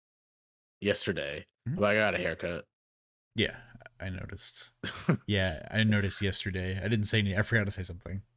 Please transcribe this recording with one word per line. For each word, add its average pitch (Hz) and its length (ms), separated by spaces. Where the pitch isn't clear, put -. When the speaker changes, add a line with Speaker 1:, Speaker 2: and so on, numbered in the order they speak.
Speaker 1:
yesterday, 76 640
Speaker 2:
Mm-hmm. 156 100
Speaker 1:
but 101 120
I - 40
got 104 200
a - 20
haircut. 87 480
Speaker 2:
Yeah, - 220
I 95 100
noticed. - 680
Speaker 1:
<laughs> - 520
Speaker 2:
Yeah, 95 420
I 110 140
noticed 104 380
yesterday. 95 640
I 95 40
didn't 107 180
say 110 140
any, 98 180
I 104 60
forgot 107 220
to 101 60
say 98 120
something. 95 380